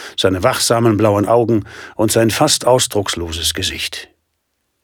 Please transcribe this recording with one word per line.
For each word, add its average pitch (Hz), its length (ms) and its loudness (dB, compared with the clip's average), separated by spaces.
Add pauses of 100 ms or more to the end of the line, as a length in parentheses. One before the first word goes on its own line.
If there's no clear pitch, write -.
(180)
seine 95 240 0
wachsamen 117 560 2
blauen 104 300 2
Augen 113 380 2 (300)
und 107 160 0
sein 113 200 2
fast - 340 0
ausdrucksloses 85 880 -2
Gesicht. - 560 -8 (760)